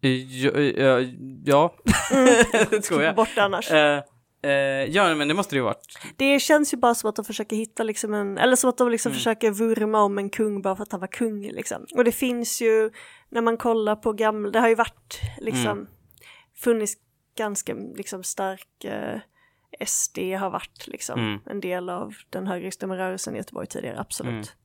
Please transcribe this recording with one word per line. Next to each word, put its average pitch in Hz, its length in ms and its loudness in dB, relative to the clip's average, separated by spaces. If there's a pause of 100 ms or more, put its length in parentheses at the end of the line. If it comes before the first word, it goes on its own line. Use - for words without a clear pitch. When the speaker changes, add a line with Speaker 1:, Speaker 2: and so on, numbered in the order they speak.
Speaker 1:
Ja, 131 500 0 (100)
ja, 135 400 4 (440)
ja. 147 300 4 (380)
Speaker 2:
Mm. 262 140 6 (260)
Speaker 1:
<laughs> 214 180 4
Det 214 100 2
tror 160 220 0
jag. 156 140 2
Speaker 2:
Bort 220 220 2
annars. 196 320 0
Speaker 1:
Eh, 147 300 4 (440)
eh, 143 60 2 (340)
ja, 170 300 2
men 147 140 0
det 156 60 2
måste 190 200 -2
det 139 40 2
ju 131 60 0
varit. - 340 -6 (180)
Speaker 2:
Det 277 240 4
känns 302 340 4
ju - 20 -8
bara 240 180 4
som 220 160 -2
att 208 60 -6
de 214 80 -6
försöker 214 320 -6
hitta, 220 260 -6
liksom, 214 320 -4
en, 202 240 -4
eller 254 180 6
som 254 140 2
att 247 80 -4
de, 247 120 4
liksom, 233 200 -2
Speaker 1:
Mm. 269 80 -4
Speaker 2:
försöker 226 320 0
vurma 214 520 2
om 202 160 2
en 196 120 -4
kung 208 320 -2
bara 190 140 0
för 214 60 -10
att 202 100 -10
han 185 80 -8
var 185 80 -8
kung, 214 340 -4
liksom. - 440 -8 (100)
Och 240 80 6
det 226 80 4
finns 240 500 -4
ju, 220 280 4 (400)
när 233 100 -2
man 233 160 2
kollar 226 400 0
på 214 160 -2
gamla, 214 380 0
det 220 100 2
har 240 80 6
ju 226 60 6
varit, - 460 -4 (200)
liksom, 123 380 -2
Speaker 1:
Mm. 101 80 -12 (680)
Speaker 2:
funnits 220 380 0 (440)
ganska, 208 360 -6 (220)
liksom, 196 280 -12
stark, - 600 -8
eh, 208 360 -8 (600)
S - 320 -4
D 185 220 -6
har 190 160 -6
varit, - 360 -12
liksom, - 340 -10
Speaker 1:
Mm. 107 260 -4
Speaker 2:
en 202 140 -10
del 180 280 -6
av 185 260 -10 (160)
den 190 160 -8
högerextrema 190 500 -8
rörelsen 185 380 -6
i - 40 -8
Göteborg - 280 -10
tidigare, - 340 -10
absolut. - 320 -8
Speaker 1:
Mm. 107 120 -8 (200)